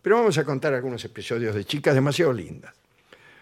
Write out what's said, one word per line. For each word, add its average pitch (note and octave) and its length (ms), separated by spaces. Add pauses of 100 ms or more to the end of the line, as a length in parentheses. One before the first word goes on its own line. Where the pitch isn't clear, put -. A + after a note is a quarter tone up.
pero G#3 140
vamos A3 220
a D3+ 80
contar C#3+ 280
algunos B2 300
episodios A2+ 500
de G2+ 120
chicas D3 280
demasiado C#3 380
lindas. E2 420 (680)